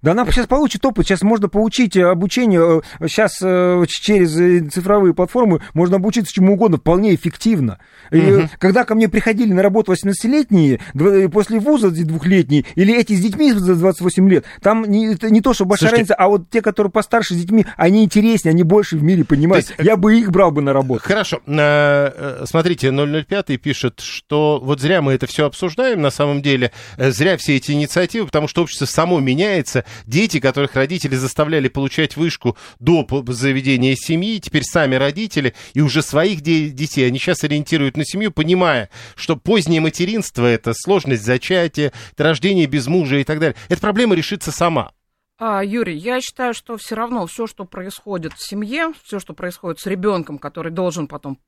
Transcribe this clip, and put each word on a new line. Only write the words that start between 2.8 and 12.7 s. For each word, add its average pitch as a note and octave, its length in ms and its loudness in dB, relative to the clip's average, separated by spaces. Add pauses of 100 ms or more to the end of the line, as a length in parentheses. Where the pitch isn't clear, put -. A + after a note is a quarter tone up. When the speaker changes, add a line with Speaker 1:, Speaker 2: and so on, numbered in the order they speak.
Speaker 1:
э, E3 60 -6
щас, G3+ 360 0
э, F3+ 440 2
ч-, - 160 -8
через, F#3 380 2
э, F3 200 4
цифровые F3+ 520 2
платформы F#3 480 0 (140)
можно F3 220 2
обучиться G3 360 -2
чему F#3+ 220 4
угодно, F3+ 240 2
вполне F#3 360 2
эффективно. D3+ 680 -2 (300)
И, D#3+ 60 2
Speaker 2:
Мгм. F#3 320 4 (100)
Speaker 1:
когда G3 260 2
ко A3 100 -2
мне A3 160 4
приходили G#3+ 420 0
на F3+ 100 2
работу G3+ 300 2
восемнадцатилетние, G3 880 2 (140)
дв-, F#3+ 300 4
э, F#3 40 0
после G#3 300 0
вуза A3 320 2
д-, E3 140 -2
двухлетние, D#3 600 2 (120)